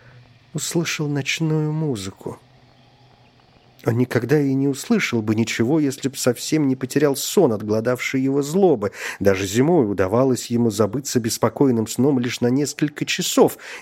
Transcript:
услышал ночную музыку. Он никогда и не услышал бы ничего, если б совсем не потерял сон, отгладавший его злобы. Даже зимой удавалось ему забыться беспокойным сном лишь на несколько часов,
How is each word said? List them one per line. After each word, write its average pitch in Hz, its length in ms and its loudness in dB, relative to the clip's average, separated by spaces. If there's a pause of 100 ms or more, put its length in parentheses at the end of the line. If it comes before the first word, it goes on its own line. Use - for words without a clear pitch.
(540)
услышал 156 540 -4
ночную 151 640 -2
музыку. 131 680 -6 (1500)
Он 117 120 0
никогда 123 420 0
и 139 140 0
не 135 140 0
услышал 135 560 0
бы 107 100 0
ничего, 117 460 0
если 139 300 -2
б 135 80 -8
совсем 143 500 0
не 131 80 2
потерял 139 400 0
сон, 139 380 2
отгладавший 113 680 -2
его 135 220 0
злобы. 147 480 2 (280)
Даже 98 280 2
зимой 127 420 4
удавалось 110 580 0
ему 120 220 0
забыться 107 500 -2
беспокойным 113 680 0
сном 131 320 2
лишь 120 220 -4
на 123 60 2
несколько 147 580 -2
часов, - 520 2 (240)